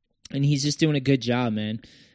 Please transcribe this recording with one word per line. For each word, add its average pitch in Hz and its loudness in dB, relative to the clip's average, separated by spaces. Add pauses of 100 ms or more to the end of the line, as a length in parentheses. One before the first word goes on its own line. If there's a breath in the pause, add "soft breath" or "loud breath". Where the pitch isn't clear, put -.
(320)
And 139 -2
he's 143 0
just 143 -2
doing 156 4
a 139 0
good 131 2
job, 120 0
man. 107 -4 (340 loud breath)